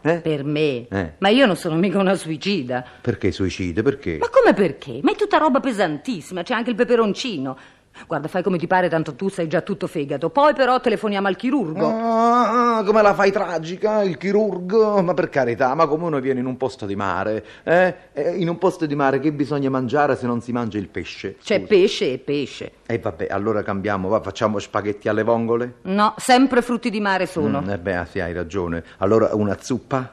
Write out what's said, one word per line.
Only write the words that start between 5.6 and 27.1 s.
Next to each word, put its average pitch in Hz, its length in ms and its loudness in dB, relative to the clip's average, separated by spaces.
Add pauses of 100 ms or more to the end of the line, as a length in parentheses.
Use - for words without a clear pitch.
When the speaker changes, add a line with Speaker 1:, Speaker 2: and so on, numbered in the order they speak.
Speaker 2:
c'è 240 100 -4
anche 233 180 -4
il 214 40 -2
peperoncino. 208 840 -2 (500)
Guarda, 151 200 -6
fai 180 160 -4
come 185 140 0
ti 165 100 -4
pare, 185 220 4
tanto 156 260 -2
tu 196 140 -4
sei 175 180 -4
già 160 140 0
tutto - 260 -6
fegato. 147 420 -4
Poi 285 240 4
però 254 280 2
telefoniamo 202 480 0
al 185 80 -2
chirurgo. 208 500 -2
Speaker 1:
Ah, 233 1000 2
come 214 160 6
la 208 120 6
fai 196 180 4
tragica, 185 720 -2
il 180 140 -2
chirurgo? 202 840 2
Ma 175 120 2
per 165 160 0
carità, 127 460 2
ma 160 120 4
come 156 160 -2
uno 156 160 -2
viene 127 220 -2
in 127 40 -2
un 127 120 -6
posto 117 280 -4
di 101 120 -4
mare, 101 480 -2 (180)
eh? 175 320 4 (160)
Eh, 160 240 -2
in 170 140 -2
un 170 80 -4
posto 170 280 0
di 143 100 -2
mare 135 260 2
che 156 100 0
bisogna 143 380 -2
mangiare 131 480 0
se 127 100 -6
non 120 140 -2
si 120 100 -10
mangia 117 260 -4
il 95 120 -6
pesce? - 520 -10
Speaker 2:
C'è - 180 -2
Speaker 1:
Scusa. 185 100 -8
Speaker 2:
pesce 190 420 4
e 127 60 -6
pesce. 143 540 -6 (140)
Speaker 1:
E 113 140 -2
vabbè, 98 300 -6
allora 104 340 -2
cambiamo, 98 460 -2
va, 107 100 2
facciamo 104 400 -2
spaghetti 104 480 -4
alle 107 160 0
vongole? 117 600 0
Speaker 2:
No, 208 340 2
sempre 254 440 4
frutti 240 280 -2
di 208 100 -4
mare 190 280 0